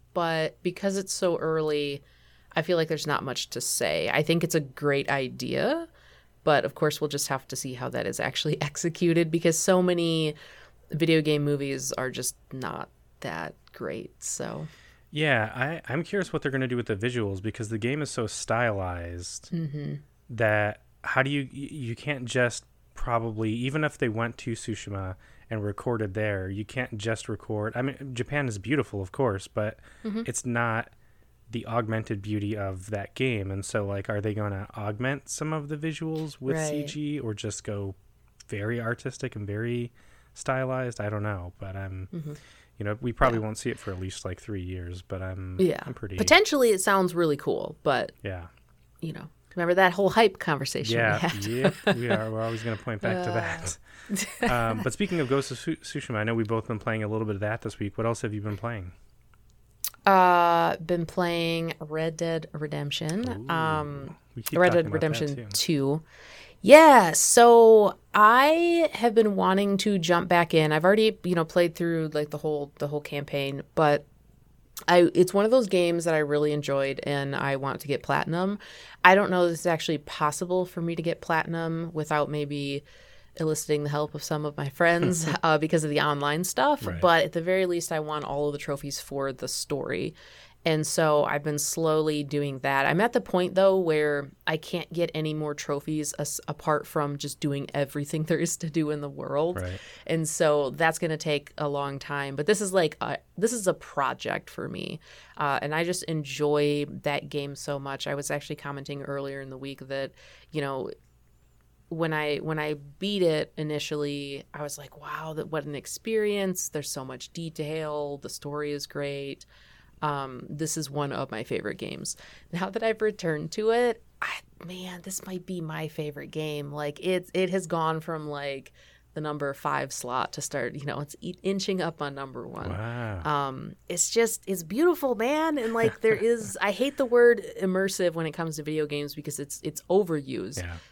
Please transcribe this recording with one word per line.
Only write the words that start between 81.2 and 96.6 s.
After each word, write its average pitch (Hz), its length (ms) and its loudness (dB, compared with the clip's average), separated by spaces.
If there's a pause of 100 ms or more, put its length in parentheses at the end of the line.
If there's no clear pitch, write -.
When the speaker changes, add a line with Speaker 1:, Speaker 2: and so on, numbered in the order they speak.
Speaker 1:
platinum 165 720 -2
without 151 360 0
maybe 143 540 -4 (540)
eliciting 151 460 0
the 147 60 -2
help 147 240 -2
of 147 80 -8
some 151 240 -4
of 147 120 -6
my 143 120 -4
friends, 170 560 2 (100)
Speaker 2:
<laughs> - 80 -4
Speaker 1:
uh, 160 140 6
because 160 260 2
of 156 60 -2
the 147 120 2
online 147 420 0
stuff, 269 420 2
Speaker 2:
Right. 95 160 -6
Speaker 1:
but 170 240 6
at 156 60 -4
the 170 100 -4
very 185 240 2
least, 175 260 -2
I 160 100 -2
want 151 240 -6
all 147 220 -2
of 147 60 -2
the 143 60 -6
trophies 143 400 -6
for 139 340 -4
the 127 140 -10
story. 139 640 -4 (500)
And 156 220 2
so 151 380 4
I've 147 180 0
been 147 160 -2
slowly 156 640 0
doing 143 360 -4
that. 139 260 2
I'm 160 160 4
at 240 120 2
the 247 80 4
point, 180 340 0
though, 190 240 6
where 151 500 2 (160)
I 156 120 -2
can't - 360 -6
get 170 220 0
any 156 180 -2
more 151 220 -4
trophies 151 640 -4
as-, - 280 -4
apart - 380 0